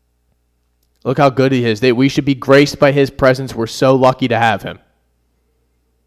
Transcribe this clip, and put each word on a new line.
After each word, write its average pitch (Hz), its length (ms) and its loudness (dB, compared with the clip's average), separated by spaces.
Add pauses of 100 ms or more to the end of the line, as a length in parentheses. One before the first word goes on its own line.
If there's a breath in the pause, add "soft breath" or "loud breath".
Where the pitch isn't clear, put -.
(1040)
Look 131 140 -4
how 139 120 2
good 131 220 0
he 123 120 -2
is. 110 140 -2
They, 127 140 2
we 131 160 0
should 139 160 -4
be 139 100 0
graced 139 460 2
by 143 100 4
his 139 200 0
presence. 131 440 -2
We're 113 140 -6
so 131 260 0
lucky 131 340 0
to 113 100 -2
have 113 240 -2
him. 85 180 -14 (1300)